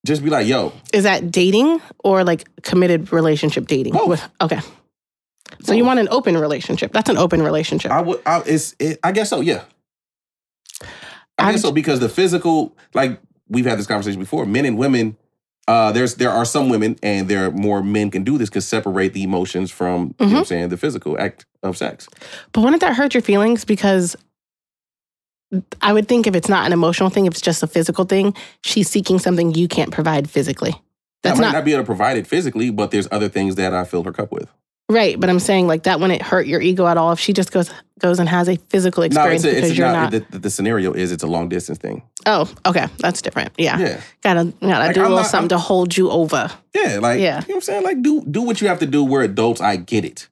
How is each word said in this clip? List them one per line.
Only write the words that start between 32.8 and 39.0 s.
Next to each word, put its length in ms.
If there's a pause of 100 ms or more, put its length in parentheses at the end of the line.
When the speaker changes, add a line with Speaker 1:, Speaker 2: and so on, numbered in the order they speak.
Speaker 1:
there's 220
other 160
things 260
that 180
I 120
fill 200
her 80
cup 200
with. 160 (400)
Speaker 2:
Right, 320
but 100
I'm 80
saying, 300
like, 160
that 160
wouldn't 200
hurt 280
your 120
ego 280
at 80
all 160
if 80
she 120
just 200
goes, 180 (300)
goes 180
and 100
has 200
a 80
physical 460